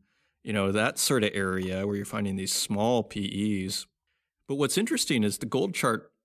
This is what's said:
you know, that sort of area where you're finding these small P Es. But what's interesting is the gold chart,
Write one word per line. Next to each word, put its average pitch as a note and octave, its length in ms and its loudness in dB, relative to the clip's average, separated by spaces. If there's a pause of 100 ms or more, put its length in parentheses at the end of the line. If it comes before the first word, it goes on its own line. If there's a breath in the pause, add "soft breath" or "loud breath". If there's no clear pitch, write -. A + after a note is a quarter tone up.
(440)
you A2+ 80 -8
know, G2 220 2
that G#2+ 260 0
sort B2+ 240 2
of G#2+ 100 2
area F#2 540 -2
where G#2 80 -2
you're G2+ 100 -4
finding G2+ 300 -2
these F#2+ 160 -4
small A2 520 2
P G2+ 600 -2
Es. - 200 -6 (640)
But C#3 80 -4
what's C#3 220 2
interesting G3 460 2
is G#2 140 2
the - 80 -8
gold D3 280 0
chart, A2+ 380 0 (140)